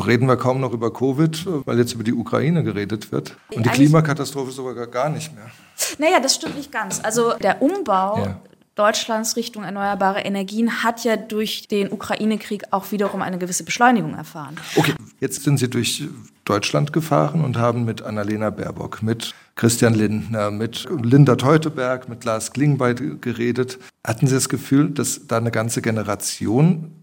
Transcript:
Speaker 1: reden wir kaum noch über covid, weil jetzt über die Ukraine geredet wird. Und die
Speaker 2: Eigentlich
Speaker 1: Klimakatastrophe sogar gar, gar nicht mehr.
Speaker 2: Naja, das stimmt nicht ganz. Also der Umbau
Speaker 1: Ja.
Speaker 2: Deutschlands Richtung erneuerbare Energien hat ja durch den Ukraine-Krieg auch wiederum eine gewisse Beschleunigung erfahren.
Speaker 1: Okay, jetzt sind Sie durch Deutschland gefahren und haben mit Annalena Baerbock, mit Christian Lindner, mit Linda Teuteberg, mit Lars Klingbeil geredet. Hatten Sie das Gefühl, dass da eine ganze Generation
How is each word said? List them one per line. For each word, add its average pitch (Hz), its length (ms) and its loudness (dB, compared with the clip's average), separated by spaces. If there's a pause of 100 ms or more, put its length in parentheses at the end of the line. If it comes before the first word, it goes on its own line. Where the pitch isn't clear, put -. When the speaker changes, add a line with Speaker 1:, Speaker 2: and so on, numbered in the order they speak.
Speaker 1:
reden 117 220 4
wir 123 80 6
kaum 127 240 0
noch 123 140 -2
über 113 180 -2
covid, 156 540 0 (200)
weil 120 120 2
jetzt 120 160 2
über 113 100 -8
die 117 80 0
Ukraine 123 500 0
geredet 101 480 -4
wird. - 200 -4
Und - 340 -6
die 120 60 2
Speaker 2:
Eigentlich - 20 2
Speaker 1:
Klimakatastrophe 139 800 4
sogar 127 220 -8
gar, 117 140 -8
gar 127 200 -2
nicht - 260 -8
mehr. 107 120 -18 (500)
Speaker 2:
Naja, 330 240 4
das 262 140 2
stimmt - 220 -6
nicht 285 140 -10
ganz. 214 320 -6
Also 233 300 2
der - 300 0
Umbau 226 560 0
Speaker 1:
Ja. 98 220 -4 (340)
Speaker 2:
Deutschlands 220 640 0
Richtung 233 280 -6
erneuerbare 196 560 0
Energien 208 600 -2
hat 233 200 0
ja 226 140 2
durch 214 500 -6
den 202 240 0
Ukraine-Krieg 214 840 -2
auch 190 200 -4
wiederum 196 300 -2
eine 180 160 -4
gewisse 180 260 -4
Beschleunigung 196 500 2
erfahren. 156 460 -12 (160)
Speaker 1:
Okay, 151 160 4 (260)
jetzt - 260 -4
sind 143 120 4
Sie 123 140 0
durch 117 340 -2 (400)
Deutschland 147 480 0
gefahren 156 500 2
und 123 140 0
haben 120 300 2
mit 110 160 -4
Annalena 107 480 -2
Baerbock, - 520 -8
mit 113 320 -2 (200)
Christian 113 400 4
Lindner, 107 560 0
mit 110 360 -6 (160)
Linda 127 340 6
Teuteberg, 135 760 0
mit 120 160 -12
Lars 110 260 -4
Klingbeil 127 420 2
geredet. 123 840 -4 (280)
Hatten 120 200 0
Sie 127 80 2
das 127 160 -2
Gefühl, 139 400 2
dass - 360 -4
da 117 120 0
eine 117 120 0
ganze 113 300 -2
Generation 110 1200 0